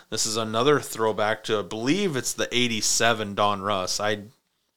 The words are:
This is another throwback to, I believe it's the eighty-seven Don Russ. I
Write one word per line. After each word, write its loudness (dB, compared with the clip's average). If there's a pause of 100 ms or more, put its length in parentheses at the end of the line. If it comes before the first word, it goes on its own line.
This -2
is -2
another 2
throwback 0
to, 0
I -2
believe 0
it's -4
the -4
eighty-seven 2
Don 2
Russ. -2
I 0 (560)